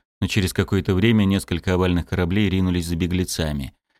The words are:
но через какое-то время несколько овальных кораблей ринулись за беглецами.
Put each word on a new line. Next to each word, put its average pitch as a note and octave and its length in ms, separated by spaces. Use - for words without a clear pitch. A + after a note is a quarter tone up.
но G2 80
через F#2 240
какое-то - 420
время G#2+ 300
несколько F#2+ 520
овальных F2+ 300
кораблей F#2+ 440
ринулись F#2 360
за E2+ 120
беглецами. E2 760